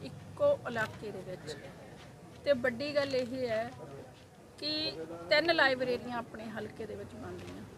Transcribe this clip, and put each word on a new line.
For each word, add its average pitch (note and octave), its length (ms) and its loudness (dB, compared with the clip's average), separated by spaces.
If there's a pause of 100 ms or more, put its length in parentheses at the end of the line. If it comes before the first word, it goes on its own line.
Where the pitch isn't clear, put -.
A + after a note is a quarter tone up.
ਇੱਕੋ C#4+ 640 4
ਇਲਾਕੇ A3 440 -2
ਦੇ F#3+ 160 -8
ਵਿੱਚ। D#3 300 -6 (880)
ਤੇ C#4+ 80 8
ਵੱਡੀ B3 420 2
ਗੱਲ C#4 200 4
ਇਹ B3+ 320 0
ਹੈ A3+ 240 0 (880)
ਕਿ D4+ 320 -2 (380)
ਤਿੰਨ D#4+ 260 8
ਲਾਇਬ੍ਰੇਰੀਆਂ B3+ 640 4
ਆਪਣੇ A3+ 280 -6
ਹਲਕੇ A3 400 -6
ਦੇ G#3 100 -8
ਵਿੱਚ G3+ 200 -10
ਬਣ F3+ 160 -8
ਰਹੀਆਂ F3+ 320 -8 (140)